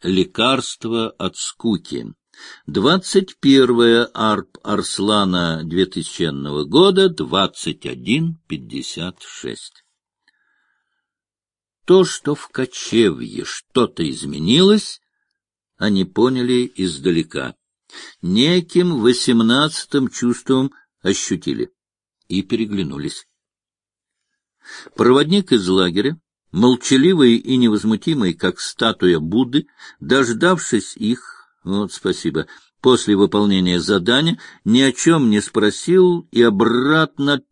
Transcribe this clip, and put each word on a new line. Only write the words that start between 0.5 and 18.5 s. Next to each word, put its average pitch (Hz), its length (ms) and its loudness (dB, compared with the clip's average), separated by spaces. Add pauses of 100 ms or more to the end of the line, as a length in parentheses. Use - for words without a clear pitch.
от - 260 -8
скуки. 80 720 -6 (600)
Двадцать 185 720 0
первое 120 760 4
Арп 104 480 -4
Арслана 95 1000 -2
двухтысячного 80 1000 -4
года, 185 440 2
двадцать 90 800 -6
один 113 500 -4 (100)
пятьдесят 76 760 -12
шесть. - 640 -16 (2000)
То, 185 140 6
что - 320 -4
в - 140 -14
кочевье 80 920 -2
что-то - 640 -4
изменилось, 113 920 0 (760)
они 98 280 0
поняли 123 720 0
издалека. 80 800 -4 (640)
Неким 165 800 0